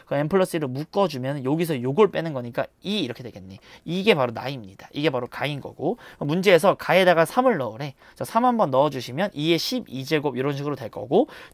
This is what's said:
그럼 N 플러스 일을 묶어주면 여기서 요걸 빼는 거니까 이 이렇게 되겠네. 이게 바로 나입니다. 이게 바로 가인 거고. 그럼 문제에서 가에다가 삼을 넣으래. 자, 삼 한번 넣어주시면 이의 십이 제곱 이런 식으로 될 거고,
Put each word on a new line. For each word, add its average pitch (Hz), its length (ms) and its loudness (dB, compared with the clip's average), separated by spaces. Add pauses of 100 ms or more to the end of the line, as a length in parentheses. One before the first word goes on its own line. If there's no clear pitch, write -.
그럼 143 140 -2
N 151 80 -2
플러스 185 280 2
일을 151 120 -2
묶어주면 143 760 -2
여기서 156 380 0
요걸 151 280 4
빼는 160 240 -4
거니까 123 320 -6 (160)
이 202 180 -4
이렇게 123 220 -6
되겠네. 98 360 -16 (280)
이게 190 280 2
바로 127 180 0
나입니다. 113 600 -10
이게 147 160 -2
바로 123 180 -4
가인 139 360 -6
거고. 185 340 -6 (200)
그럼 147 120 -6
문제에서 180 460 6
가에다가 170 500 4
삼을 254 320 2
넣으래. 127 380 -6 (200)
자, 131 120 -8
삼 226 180 0
한번 220 260 2
넣어주시면 139 640 0
이의 160 260 2
십이 143 460 -6
제곱 143 320 -2
이런 139 180 -2
식으로 143 220 -6
될 110 140 -10
거고, 151 380 2 (260)